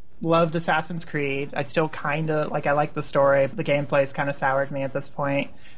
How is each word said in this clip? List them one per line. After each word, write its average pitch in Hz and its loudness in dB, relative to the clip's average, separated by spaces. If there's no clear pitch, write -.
loved 165 4
Assassin's 165 0
Creed. 139 -4
I 143 -2
still 160 2
kinda, 151 -2
like, 151 -2
I 147 4
like 147 2
the 147 -4
story, 139 4
but 135 -6
the 160 -4
gameplay's 143 2
kinda 143 -2
soured 139 0
me 139 -4
at 135 -4
this 139 -6
point. 139 -2